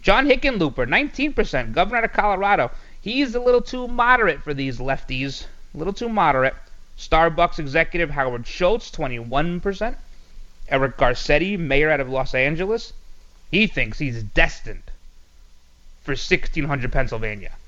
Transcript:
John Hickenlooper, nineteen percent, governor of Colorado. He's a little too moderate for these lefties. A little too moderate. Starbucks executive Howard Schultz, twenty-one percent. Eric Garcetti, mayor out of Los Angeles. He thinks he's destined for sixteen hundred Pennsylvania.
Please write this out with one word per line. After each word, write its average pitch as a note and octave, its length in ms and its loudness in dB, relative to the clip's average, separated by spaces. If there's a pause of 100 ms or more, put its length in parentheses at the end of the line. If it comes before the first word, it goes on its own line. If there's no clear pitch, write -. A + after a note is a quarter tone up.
John A#3 260 4
Hickenlooper, G#3 600 2
nineteen C4+ 460 0
percent, B2+ 400 0
governor G3+ 280 2
of A3+ 120 -2
Colorado. G3 580 2 (300)
He's B3 340 -2
a B3 60 0
little B3 200 4
too B3 280 -6
moderate A#3+ 520 4
for D3+ 120 -6
these C3+ 260 -4
lefties. C3 680 -4 (280)
A - 40 -12
little E3+ 160 -4
too A#3 160 -6
moderate. C#3+ 460 4 (420)
Starbucks E3 600 2
executive D#3+ 520 0
Howard C3 360 -2
Schultz, F3+ 460 0
twenty-one C#3 720 -2
percent. G3+ 360 -4 (680)
Eric C3+ 300 0
Garcetti, D3+ 600 2
mayor D3+ 320 2
out D3 120 2
of B2+ 80 -4
Los C3 260 -2
Angeles. E3 580 0 (560)
He G#3 160 4
thinks A#2+ 320 -2
he's A#2 260 -4
destined A#2 600 0 (1160)
for C#3 160 -4
sixteen - 480 0
hundred C3 260 -2
Pennsylvania. A2 600 -2 (140)